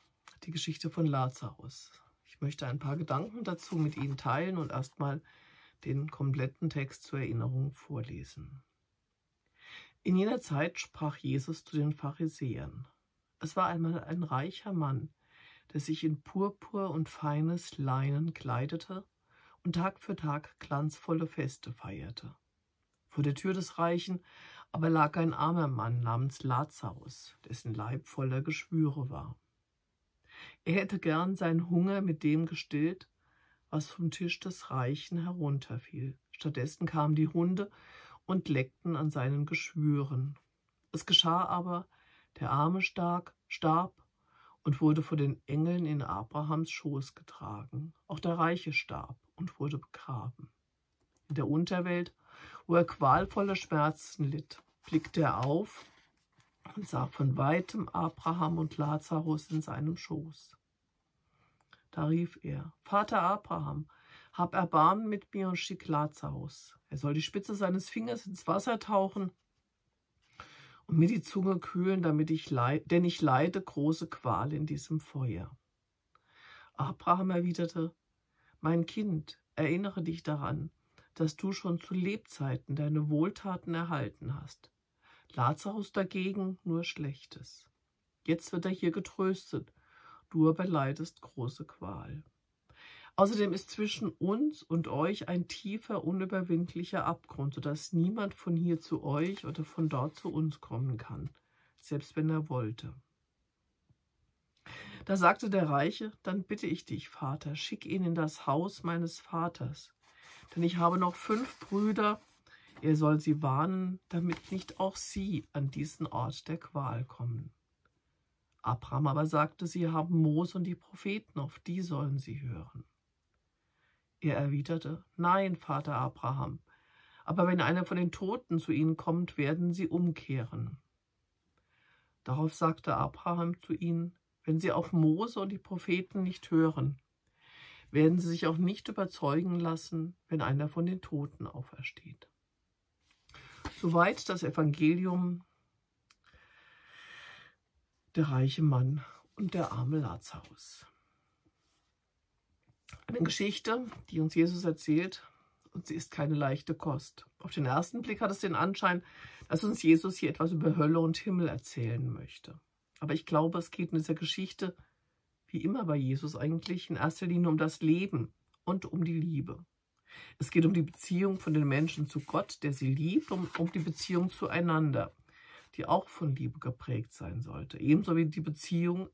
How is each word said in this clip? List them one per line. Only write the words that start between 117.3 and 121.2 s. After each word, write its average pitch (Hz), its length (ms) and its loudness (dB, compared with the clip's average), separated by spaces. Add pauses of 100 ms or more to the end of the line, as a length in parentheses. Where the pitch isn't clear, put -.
Abraham 123 460 -2
aber 147 180 2
sagte: 156 420 0
‚Sie 170 200 0
haben 160 340 4
Mose 156 360 2
und 175 80 0
die 180 100 -4
Propheten, - 640 -6